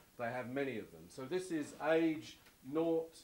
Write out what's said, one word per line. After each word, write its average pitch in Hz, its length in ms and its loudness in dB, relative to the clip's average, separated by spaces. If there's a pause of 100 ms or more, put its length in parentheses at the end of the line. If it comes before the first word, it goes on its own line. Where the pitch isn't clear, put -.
(180)
they 120 100 -2
have 120 220 -4
many 131 280 -2
of 90 140 -8
them. 82 180 -18
So - 160 -10
this 180 260 -2
is 147 220 -2 (160)
age 160 500 4 (320)
nought 165 520 2